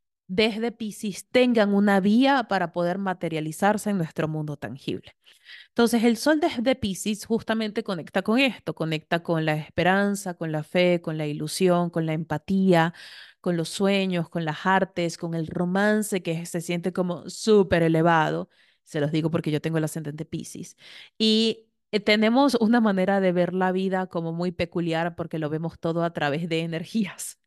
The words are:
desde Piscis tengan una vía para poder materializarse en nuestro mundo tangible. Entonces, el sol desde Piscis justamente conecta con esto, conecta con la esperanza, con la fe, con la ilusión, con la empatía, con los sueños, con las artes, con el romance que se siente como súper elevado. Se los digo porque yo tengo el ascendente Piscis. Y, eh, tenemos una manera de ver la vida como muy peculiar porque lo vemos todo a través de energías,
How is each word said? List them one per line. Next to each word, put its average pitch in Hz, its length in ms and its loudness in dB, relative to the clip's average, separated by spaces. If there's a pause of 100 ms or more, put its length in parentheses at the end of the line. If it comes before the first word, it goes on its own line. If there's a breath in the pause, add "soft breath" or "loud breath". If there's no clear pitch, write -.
(280)
desde 220 440 0
Piscis 214 580 -10
tengan 226 440 4
una 202 260 4
vía 247 480 4
para 180 240 -2
poder 175 260 -2
materializarse 185 920 -2
en 202 80 0
nuestro 160 300 -2
mundo 151 280 -4
tangible. - 560 -10 (560 loud breath)
Entonces, 233 360 2
el 240 120 4
sol 302 240 2
desde 262 340 0
Piscis 202 520 -6
justamente 220 580 -4
conecta 185 380 -4
con 220 160 2
esto, 247 360 -2
conecta 160 480 -4
con 160 220 -2
la 151 120 0
esperanza, 190 800 0
con 160 180 -6
la 151 120 -4
fe, 180 380 2
con 160 160 -6
la 151 80 -4
ilusión, 170 640 0
con 165 160 -2
la 160 80 -2
empatía, 170 800 2 (460 loud breath)
con 175 160 -2
los 165 120 -4
sueños, 190 600 0
con 170 160 -6
las 151 220 -6
artes, 185 520 0
con 165 160 -6
el 165 120 -4
romance 190 760 0
que 170 240 -6
se 175 140 -6
siente 175 320 -4
como 175 360 -4
súper 185 540 4
elevado. 165 680 2 (360 soft breath)
Se - 160 -6
los 147 120 -2
digo 160 180 0
porque 160 200 -2
yo 151 100 0
tengo 160 180 -2
el 156 60 0
ascendente 156 400 -8
Piscis. - 520 -12 (420 loud breath)
Y, 220 480 2 (260)
eh, 208 80 0
tenemos 226 600 4
una 233 200 4
manera 196 400 2
de 185 120 4
ver 175 220 0
la 185 180 0
vida 185 360 -2
como 165 240 -6
muy 175 200 -4
peculiar 170 640 -2
porque 165 220 -8
lo 151 120 -2
vemos 165 280 -6
todo 165 260 -2
a 170 80 -2
través 156 360 -2
de 160 120 -2
energías, 170 880 -6